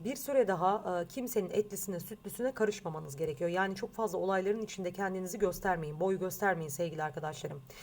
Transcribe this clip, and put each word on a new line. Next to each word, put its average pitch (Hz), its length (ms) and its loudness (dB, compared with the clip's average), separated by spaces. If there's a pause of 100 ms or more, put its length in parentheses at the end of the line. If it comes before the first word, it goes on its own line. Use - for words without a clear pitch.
bir 269 120 -2
süre 269 320 4
daha, 185 540 4
e, 170 40 -4
kimsenin 214 440 -2
etlisine, 196 500 0
sütlüsüne 233 540 -4
karışmamanız 160 640 -2
gerekiyor. 160 340 0
Yani 185 240 2
çok 214 180 -6
fazla 185 260 0
olayların 190 440 2
içinde 185 300 -4
kendinizi 185 460 -2
göstermeyin, 175 640 0
boy 190 180 4
göstermeyin 180 520 0
sevgili 160 320 -2
arkadaşlarım. 151 600 -4 (200)